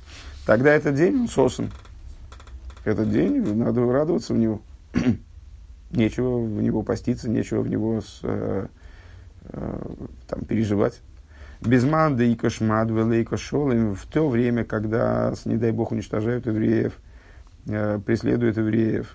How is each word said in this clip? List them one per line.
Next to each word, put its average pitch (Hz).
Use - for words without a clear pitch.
Тогда 131
этот 151
день, 240
он 226
сосан. 120
Этот 107
день, 185
надо 117
радоваться 127
в 113
него. 110
<clears throat> -
Нечего 123
в 110
него 113
поститься, 113
нечего 113
в 113
него 107
с-, -
э, 104
э, -
там, -
переживать. 107
Без 120
манды 143
и -
кошмад, 113
велей 113
кошолым. 117
В 90
то 151
время, 120
когда, 113
с-, -
не 113
дай 117
Бог, 113
уничтожают 113
евреев, 110
э, 107
преследуют 117
евреев, 113